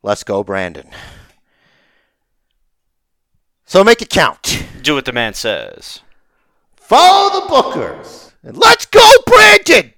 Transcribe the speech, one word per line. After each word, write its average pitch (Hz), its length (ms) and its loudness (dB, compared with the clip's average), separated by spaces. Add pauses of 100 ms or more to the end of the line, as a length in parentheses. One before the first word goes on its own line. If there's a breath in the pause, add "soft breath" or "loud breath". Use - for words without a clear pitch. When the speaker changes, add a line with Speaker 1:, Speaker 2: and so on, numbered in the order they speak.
Speaker 1:
Let's 104 220 -8
go, 101 200 -6
Brandon." 95 460 -10 (2750 soft breath)
So 190 180 0
make 226 180 2
it - 80 -16
count. - 540 -6 (180)
Speaker 2:
Do 147 140 -4
what 131 100 -6
the 131 60 -8
man 117 220 -6
says. 58 680 -12 (760)
Speaker 1:
Follow 381 680 0
the - 60 -16
Bookers. - 840 -8 (100)
And - 160 -20
let's 466 280 0
go, 453 220 4 (200)
Brandon! 415 720 2